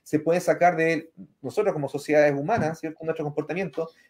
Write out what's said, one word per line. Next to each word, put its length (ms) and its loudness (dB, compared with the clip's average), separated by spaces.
se 180 -2
pueden 220 0
sacar 360 2
de 340 0
nosotros 320 0
como 160 -4
sociedades 440 4
humanas, 460 -2
¿cierto? 240 -10
Nuestro 220 -4
comportamiento, 640 -6